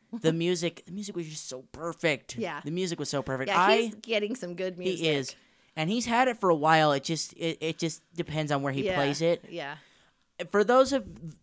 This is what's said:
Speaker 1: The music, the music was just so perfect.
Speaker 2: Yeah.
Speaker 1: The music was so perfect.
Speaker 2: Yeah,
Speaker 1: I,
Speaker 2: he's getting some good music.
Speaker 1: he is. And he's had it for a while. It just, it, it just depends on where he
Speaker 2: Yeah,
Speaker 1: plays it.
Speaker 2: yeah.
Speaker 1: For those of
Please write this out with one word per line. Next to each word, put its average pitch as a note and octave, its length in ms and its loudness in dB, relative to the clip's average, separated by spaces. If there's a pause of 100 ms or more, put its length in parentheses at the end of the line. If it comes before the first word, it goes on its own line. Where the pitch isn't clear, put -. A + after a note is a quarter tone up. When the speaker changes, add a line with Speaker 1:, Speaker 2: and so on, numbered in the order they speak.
(220)
Speaker 1:
The D#3+ 100 2
music, E3 540 -2
the E3+ 80 -16
music G3 240 -10
was E3 100 -6
just D#3 220 -12
so C3 140 -12 (100)
perfect. D#3 640 -4
Speaker 2:
Yeah. E3 260 -6
Speaker 1:
The D3 80 -6
music F3 280 -2
was C#3+ 100 -6
so C#3+ 120 -2
perfect. C3 280 -4
Speaker 2:
Yeah, F#3 120 2
Speaker 1:
I, G#3+ 200 6
Speaker 2:
he's A3 140 -4
getting G#3+ 380 -2
some F3 220 -8
good F#3 220 -6
music. F3+ 220 -4
Speaker 1:
he D#3+ 100 2
is. C#3 260 0 (440)
And D#3+ 120 0
he's A#3 160 0
had A#3+ 200 4
it A#3 120 -2
for F#3 100 4
a E3+ 60 6
while. D#3 360 6
It C#3 120 0
just, - 300 -4
it, E3 280 -6
it D#3+ 160 -4
just D#3+ 240 -4 (140)
depends D#3 360 -4
on C#3 120 2
where C3+ 100 -2
he C3+ 140 -2
Speaker 2:
Yeah, F#3 80 0
Speaker 1:
plays C#3+ 260 0
it. E3 260 2
Speaker 2:
yeah. D3+ 280 -10 (760)
Speaker 1:
For G3+ 140 4
those B3+ 280 6
of C4+ 140 0 (380)